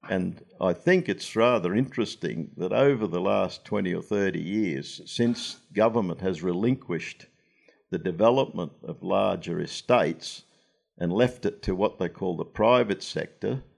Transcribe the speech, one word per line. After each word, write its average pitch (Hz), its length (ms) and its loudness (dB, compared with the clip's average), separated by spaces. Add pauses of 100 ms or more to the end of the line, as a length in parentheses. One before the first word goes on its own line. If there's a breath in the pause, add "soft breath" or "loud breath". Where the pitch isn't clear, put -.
And 92 340 -4 (160)
I 90 140 2
think 180 340 2
it's - 280 -6
rather 110 380 4
interesting 101 840 -2
that 92 160 -2
over 123 340 4
the 87 140 0
last 98 420 0
twenty 98 300 -2
or 87 80 -4
thirty 98 400 0
years, 87 640 -4
since - 540 -2 (140)
government 107 460 2
has 92 240 -2
relinquished 92 840 -2 (640 soft breath)
the 92 80 -4
development 92 760 2 (100)
of - 180 -12
larger 92 600 0
estates - 800 -2 (540)
and 87 160 -2
left 120 320 2
it - 160 -2
to 95 140 -2
what - 240 0
they 90 100 -2
call 90 260 -4
the - 80 -6
private 110 580 2
sector - 640 -6 (140)